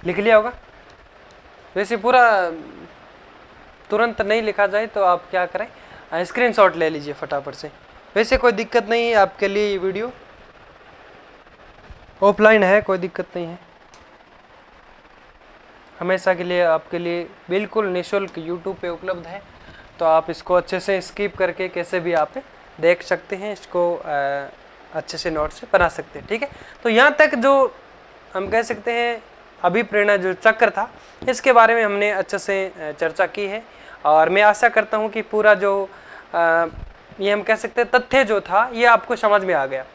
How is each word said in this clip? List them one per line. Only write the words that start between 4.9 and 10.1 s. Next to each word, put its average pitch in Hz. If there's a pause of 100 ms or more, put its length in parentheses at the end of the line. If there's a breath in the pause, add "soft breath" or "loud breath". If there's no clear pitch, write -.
आप 175
क्या 180
करें, - (440 loud breath)
अ, 170
screenshot 220
ले 160
लीजिए 147
फटाफट 143
से। 151 (460)
वैसे 226
कोई 247
दिक्कत 220
नहीं 233
है 233
आपके 202
लिए, 208
ये 196
वीडियो 190 (2000)